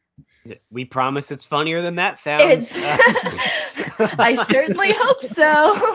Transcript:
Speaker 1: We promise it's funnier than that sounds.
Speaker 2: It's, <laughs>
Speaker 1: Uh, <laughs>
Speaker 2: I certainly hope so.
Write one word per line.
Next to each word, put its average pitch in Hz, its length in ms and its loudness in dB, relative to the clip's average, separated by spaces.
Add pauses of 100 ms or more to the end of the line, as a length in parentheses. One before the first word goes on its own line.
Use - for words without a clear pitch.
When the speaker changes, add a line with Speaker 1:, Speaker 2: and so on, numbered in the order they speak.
(720)
Speaker 1:
We 127 140 -10
promise 131 460 -4
it's 139 140 -12
funnier 160 360 -2
than 175 160 -6
that 185 200 -2
sounds. 151 580 2
Speaker 2:
It's, - 640 0
<laughs> - 160 -4 (440)
Speaker 1:
Uh, 220 140 2
<laughs> 151 60 -4
Speaker 2:
I 233 160 4
certainly 294 580 0
hope 494 300 0
so. 302 520 2 (200)